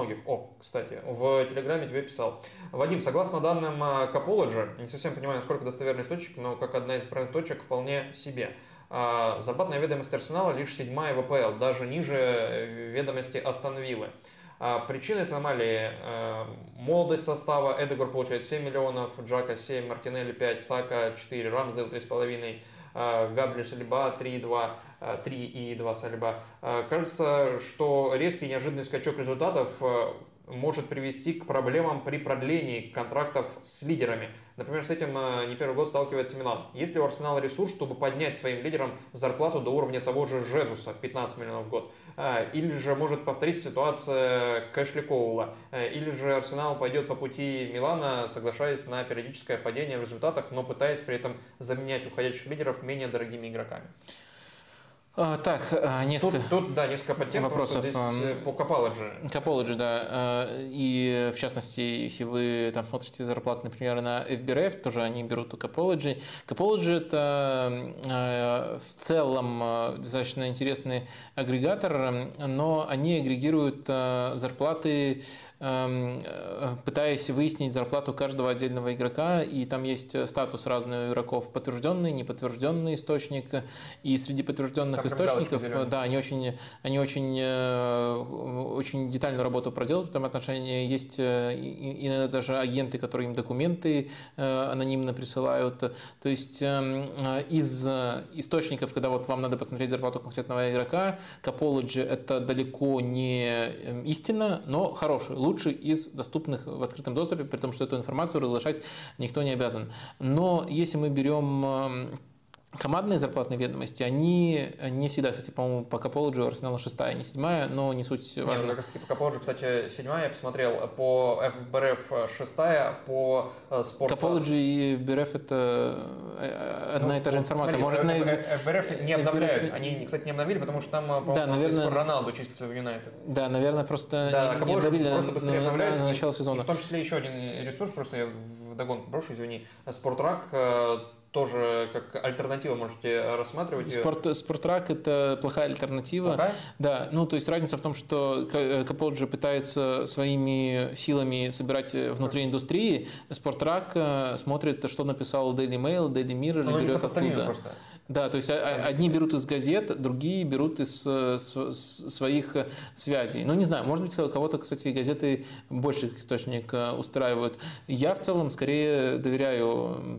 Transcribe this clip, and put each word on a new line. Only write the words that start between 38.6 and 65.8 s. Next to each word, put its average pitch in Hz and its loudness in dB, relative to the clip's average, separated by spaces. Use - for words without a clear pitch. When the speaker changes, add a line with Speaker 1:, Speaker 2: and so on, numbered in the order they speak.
Speaker 1:
лидерам 139 -2
зарплату 135 0
до 123 -2
уровня 131 0
того 131 0
же 127 -2
Жезуса, 113 -2
пятнадцать 123 -6
миллионов 113 -6
в - -10
год? 117 -4
Э, 127 0
или 156 0
же 139 0
может 147 0
повториться 151 0
ситуация 127 2
Кэшли 143 -2
Коула? 113 0
Э, 123 -2
или 151 -4
же 139 0
Арсенал 139 -2
пойдет 135 0
по 135 -2
пути 135 -4
Милана, 131 0
соглашаясь 131 -2
на 123 -4
периодическое 120 -4
падение 127 -2
в - -2
результатах, 123 -2
но 127 -4
пытаясь 143 0
при 127 -4
этом 123 -4
заменять 131 -4
уходящих 123 -4
лидеров 139 -2
менее 135 -4
дорогими 117 -4
игроками?» 113 -8
Speaker 2:
А, 156 4
так, 151 2
а, 131 4
несколько 175 2
Speaker 1:
Тут, - -2
тут, 175 2
да, 143 2
несколько 139 -2
подтем, 139 0
потому 135 2
что 139 0
Speaker 2:
вопросов, 123 0
Speaker 1:
здесь, 123 0
э, 131 0
Speaker 2:
эм, 127 -8
Speaker 1:
по 139 -2
Capology. 117 0
Speaker 2:
Capology, 135 0
да. 117 2
А, 123 0
и, 127 2
в - -10
частности, 127 -4
если 120 -2
вы 120 2
там 113 -2
смотрите 123 -6
зарплаты, 120 -2
например, 120 -2
на 120 0
F 127 -4
B 131 0
R 127 2
F, 185 2
тоже 117 0
они 117 -2
берут 117 -4
у - -12
Capology. 147 0